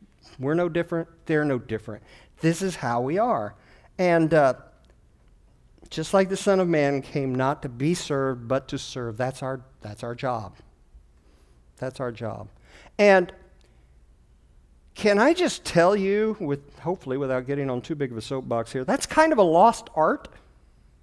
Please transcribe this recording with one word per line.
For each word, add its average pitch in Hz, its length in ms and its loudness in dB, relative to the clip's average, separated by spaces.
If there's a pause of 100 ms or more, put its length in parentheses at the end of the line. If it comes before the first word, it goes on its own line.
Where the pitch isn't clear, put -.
(380)
we're 135 140 -2
no 175 160 0
different, 165 400 -4 (160)
they're 151 220 0
no 131 120 0
different. 110 440 -10 (380)
This 165 200 0
is 190 160 -4
how 120 240 -2
we 139 160 -2
are. 196 380 -2 (440)
And, 170 360 4
uh, 139 200 6 (1300)
just - 240 -8
like 190 160 4
the 190 80 -4
Son 190 240 2
of 180 80 2
Man 143 320 2
came 131 340 -4
not 135 280 -2
to 135 80 -10
be 139 240 -2
served, 135 540 -4
but 135 200 -2
to 143 80 -6
serve. 120 400 -10
That's 131 260 -6
our, 131 200 -8 (180)
that's 104 220 -14
our 120 120 -8
job. 120 420 -6 (1200)
That's 127 220 -10
our 123 120 -6
job. 107 360 -10 (500)
And 190 340 6 (1600)
can 208 240 2
I 285 160 6
just 339 300 -2
tell 175 300 4
you, 208 460 0
with, 143 380 -6
hopefully 139 400 -6
without 131 280 -2
getting 143 220 -4
on 123 140 -4
too 165 120 -8
big 143 160 -4
of 117 60 -10
a 110 60 -6
soapbox 120 500 -4
here, 131 100 -4
that's 202 220 -2
kind 311 280 2
of 254 60 4
a 208 40 6
lost 185 520 4
art. 180 340 0 (760)